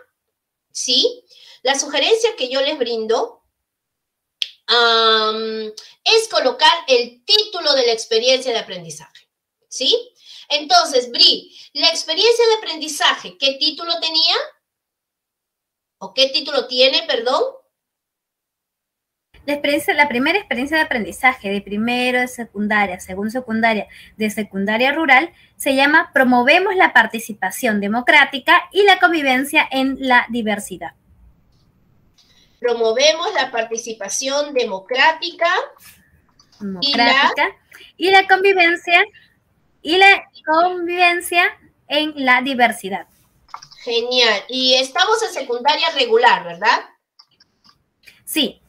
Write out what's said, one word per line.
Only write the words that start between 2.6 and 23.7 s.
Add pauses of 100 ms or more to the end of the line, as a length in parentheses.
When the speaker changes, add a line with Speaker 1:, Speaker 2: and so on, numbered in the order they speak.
Speaker 1:
les
brindo (1300)
am, (320)
es
colocar (140)
el
título
de
la
experiencia
de
aprendizaje, (400)
¿sí? (340)
Entonces,
Bri, (200)
la
experiencia
de
aprendizaje,
¿qué
título
tenía? (1600)
¿O
qué
título
tiene,
perdón? (2000)
Speaker 2:
La
experiencia,
la
primera
experiencia
de
aprendizaje
de
primero
de
secundaria,
segundo
secundaria, (280)